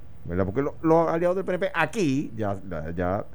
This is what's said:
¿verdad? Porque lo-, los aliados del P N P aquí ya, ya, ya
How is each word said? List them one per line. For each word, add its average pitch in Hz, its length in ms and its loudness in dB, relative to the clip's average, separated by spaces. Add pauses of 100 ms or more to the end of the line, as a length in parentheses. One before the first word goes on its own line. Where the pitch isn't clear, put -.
(240)
¿verdad? 90 220 0
Porque 101 160 0
lo-, 147 200 -4
los 160 260 6
aliados 175 280 2
del 190 80 -2
P 180 80 -4
N 180 60 0
P 185 160 0
aquí 156 600 2
ya, 101 200 -2 (120)
ya, 82 260 -6
ya 90 300 0 (100)